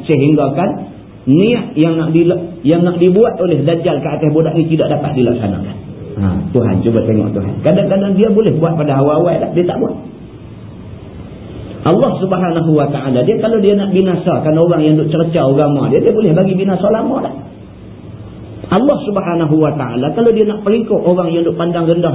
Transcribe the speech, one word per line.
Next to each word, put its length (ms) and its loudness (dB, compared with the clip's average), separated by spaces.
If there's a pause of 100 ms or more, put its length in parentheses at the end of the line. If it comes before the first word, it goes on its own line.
Sehingga 480 2
kan 160 -2 (560)
niat 480 2
yang 240 2
nak 160 -2
dila-, 480 0
yang 240 2
nak 160 0
dibuat 400 4
oleh 240 0
Dajjal 360 0
ke 80 -6
atas 200 0
budak 240 2
ni 160 0
tidak 240 0
dapat 240 -2
dilaksanakan. 580 -2 (440)
Ha, 60 0 (260)
Tuhan, 320 2
cuba 160 2 (100)
tengok 220 0
Tuhan. 220 -4 (120)
Kadang-kadang 480 2
dia 160 2
boleh 300 2
buat 180 0
pada 240 0
awal-awal 380 2
dah, 160 -4
dia 100 2
tak 140 -4
buat. 160 -4 (1900)
Allah 300 2
Subhanahu 560 0
Wa 160 0
Taala, 320 -2
dia 160 2
kalau 240 0
dia 80 4
nak 240 0
binasakan 560 0
orang 320 2
yang 160 4
duk 100 0
cerca 380 0
agama 400 2
dia, 160 2
dia 80 4
boleh 240 2
bagi 180 2
binasa 380 0
lama 320 -2
dah. 120 -8 (1300)
Allah 280 2 (100)
Subhanahu 560 0
Wa 160 0
Taala, 320 -2
kalau 240 2
dia 80 4
nak 240 0
peringkuk 400 2
orang 240 2
yang 160 0
duk 80 0
pandang 320 -2
rendah, 280 2